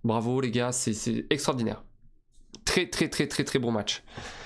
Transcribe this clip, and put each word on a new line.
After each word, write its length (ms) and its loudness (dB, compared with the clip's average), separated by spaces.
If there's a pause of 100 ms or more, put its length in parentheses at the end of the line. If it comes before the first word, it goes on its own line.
Bravo, 360 2
les 100 0
gars, 220 0
c'est, 200 0
c'est 380 -2
extraordinaire. 540 0 (800)
Très, 240 2
très, 200 0
très, 180 0
très, 180 0
très 140 2
bon 140 2
match. 320 -2 (420)